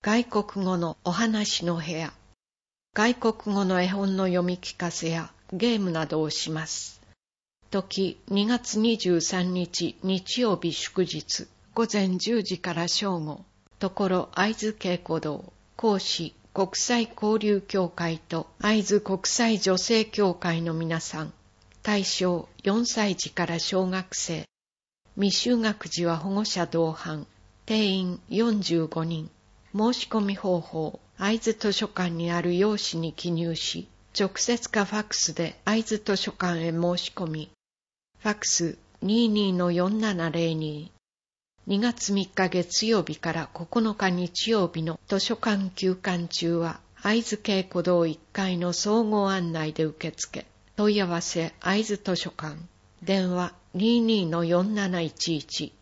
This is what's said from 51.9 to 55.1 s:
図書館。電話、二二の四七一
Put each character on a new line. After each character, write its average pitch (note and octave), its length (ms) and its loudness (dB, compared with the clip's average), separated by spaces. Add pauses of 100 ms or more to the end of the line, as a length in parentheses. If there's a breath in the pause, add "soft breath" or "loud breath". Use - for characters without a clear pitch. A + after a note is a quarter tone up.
図 F#3 200 -2
書 F3+ 140 -6
館。 D#3 280 -10 (440)
電 F#3 320 2
話、 F3+ 200 -2 (200)
二 A3+ 260 4
二 A3 240 4
の E3+ 200 0
四 F3+ 300 4
七 F#3 280 0
一 D#3+ 340 -2